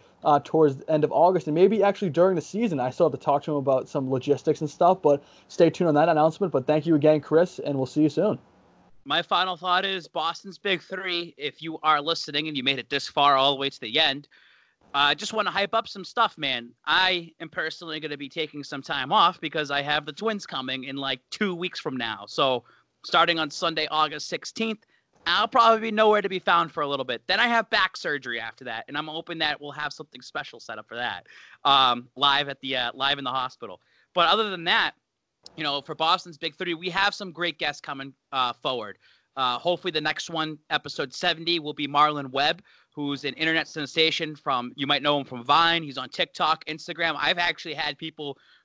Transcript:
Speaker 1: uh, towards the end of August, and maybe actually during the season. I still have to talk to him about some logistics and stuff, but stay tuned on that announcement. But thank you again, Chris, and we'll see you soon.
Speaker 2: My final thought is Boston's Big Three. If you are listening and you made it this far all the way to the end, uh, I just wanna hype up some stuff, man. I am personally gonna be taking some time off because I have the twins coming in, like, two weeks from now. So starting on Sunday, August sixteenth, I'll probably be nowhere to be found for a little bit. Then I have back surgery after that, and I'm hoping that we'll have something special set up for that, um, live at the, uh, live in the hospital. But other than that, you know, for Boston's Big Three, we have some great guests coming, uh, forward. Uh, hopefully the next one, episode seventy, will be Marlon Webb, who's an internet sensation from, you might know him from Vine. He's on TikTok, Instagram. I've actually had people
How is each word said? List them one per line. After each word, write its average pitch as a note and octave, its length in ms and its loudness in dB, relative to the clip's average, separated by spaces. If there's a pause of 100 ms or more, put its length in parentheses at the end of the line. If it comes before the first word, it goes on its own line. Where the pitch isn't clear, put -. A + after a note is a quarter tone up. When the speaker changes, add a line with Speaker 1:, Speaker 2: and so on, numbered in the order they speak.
(220)
Speaker 1:
uh, D3 220 4
towards D3+ 320 4
the - 120 -12
end D3+ 140 2
of D3 80 2
August, E3+ 380 4
and D3 80 0
maybe G3 260 6
actually G3 280 0
during F3 260 4
the D3+ 60 -2
season. F#3+ 360 -2
I B2+ 120 -2
still D#3+ 200 2
have C3 80 -6
to - 60 -16
talk C#3+ 180 2
to - 80 -6
him D3 60 0
about C3 320 2
some C3+ 200 -4
logistics C#3 520 0
and D3+ 100 -4
stuff, F#3 320 4
but C#3+ 180 4 (280)
stay E3+ 200 6
tuned E3+ 200 0
on D3 80 4
that D#3+ 120 6
announcement. D#3+ 440 2
But C3+ 120 0
thank D3+ 220 0
you E3 80 4
again, D3+ 260 6
Chris, E3 380 2
and C#3 180 -4
we'll C3 100 -2
see D3+ 160 0
you D#3 60 6
soon. E3 300 0 (680)
Speaker 2:
My D3+ 140 0
final F#3 340 0
thought F3+ 300 0
is F#3+ 240 -6
Boston's E3+ 480 -8
Big F#3+ 240 -2
Three. F3+ 560 -6
If D3 240 -10
you D#3 220 -10
are D3+ 180 4
listening D3+ 480 -4
and D3 80 -6
you B2+ 60 -4
made C#3 160 0
it A2+ 100 -8
this C#3 180 -2
far C#3+ 300 6
all C#3 160 4
the C3+ 80 -4
way C#3 80 -2
to - 100 -14
the A#2+ 220 -2
end, C#3+ 280 0 (640)
uh, C#3+ 180 4
I - 20 -2
just G#3 200 -8
wanna G3 160 0
hype G3 240 -2
up A3+ 120 0
some F#3+ 200 -14
stuff, A3+ 320 -2
man. B2 320 -4 (160)
I F3 520 0
am D#3+ 120 -14
personally D#3 500 -8
gonna D3 160 -8
be C#3 140 -12
taking D3+ 340 -8
some C#3 160 -12
time C#3 320 -6
off F#3 300 4
because D3+ 280 -4
I C#3+ 120 0
have D3 240 -2
the D#3 80 -12
twins G#3 320 -6
coming C3 380 -8
in, C#3 120 -10
like, C3+ 320 -4
two G3 260 -2
weeks F3 240 -8
from C3 200 -6
now. A2 280 -6
So C3 380 0 (400)
starting E3+ 340 4
on D3+ 120 -2
Sunday, D#3+ 400 -4
August D#3 380 -2
sixteenth, A3 580 -8 (400)
I'll G3 220 2
probably A3+ 320 6
be A3 140 -4
nowhere G#3+ 280 6
to G3 80 -2
be F#3 80 -4
found E3+ 340 2
for D#3 100 -4
a C#3+ 60 -2
little C3+ 160 -2
bit. B2 220 -6
Then G3 140 2
I B3 80 4
have A#3 200 0
back G3+ 300 0
surgery C3 420 -6
after A2+ 240 -12
that, A2+ 240 -10
and C#3 80 -10
I'm D#3 120 -6
hoping E3 320 -10
that D3+ 200 -2
we'll C#3+ 120 -12
have D3 200 -8
something - 300 -18
special C#3+ 380 -12
set A2 180 -14
up G#2+ 100 -16
for A2+ 60 -14
that, A2+ 320 -6 (400)
um, B2+ 500 4
live C#3+ 320 2
at C3+ 140 -10
the, C3 120 -6
uh, B2 200 -4
live C#3 240 -2
in C#3 60 -8
the B2+ 60 -4
hospital. B2+ 520 -8 (320)
But E3+ 140 4
other G#3+ 200 2
than F3 160 -8
that, F#3 280 2 (680)
you D#3+ 40 -8
know, C#3+ 200 -4
for D#3 120 -12
Boston's E3 440 -2
Big D#3+ 180 -8
Three, F3 160 -6
we E3+ 160 -6
have G3 260 0
some G3 160 -10
great E3+ 280 -4
guests D3 220 -4
coming, C3+ 340 -12 (180)
uh, B2+ 220 0
forward. A2+ 420 -6 (400)
Uh, B2 220 0
hopefully F3 320 -2
the D#3 100 -2
next D#3 300 -4
one, D#3 280 -6 (120)
episode D3 420 -4
seventy, E3+ 460 -2
will D3 160 -8
be D3 120 -6
Marlon C#3+ 440 2
Webb, D3 320 0 (300)
who's C#3+ 320 -6
an C3+ 100 -6
internet D#3+ 340 -2
sensation D#3 640 -2
from, B2+ 400 -4
you C#3 120 -6
might C#3 160 0
know D3 160 2
him C3+ 80 -4
from A#2+ 180 -12
Vine. E3 380 4
He's C#3 160 -12
on C3 100 -8
TikTok, D#3+ 560 -2
Instagram. D#3+ 540 -6
I've D3+ 180 0
actually E3+ 380 -4
had D3 240 -6
people D3+ 400 -12 (260)